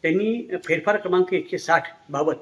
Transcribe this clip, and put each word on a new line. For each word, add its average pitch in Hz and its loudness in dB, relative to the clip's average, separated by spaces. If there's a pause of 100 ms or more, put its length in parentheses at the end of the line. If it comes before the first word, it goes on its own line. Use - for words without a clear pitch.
त्यांनी 214 0 (140)
फेरफार 165 0
क्रमांक 180 2
एकशे 185 -4
साठ 165 2 (280)
बाबत 151 0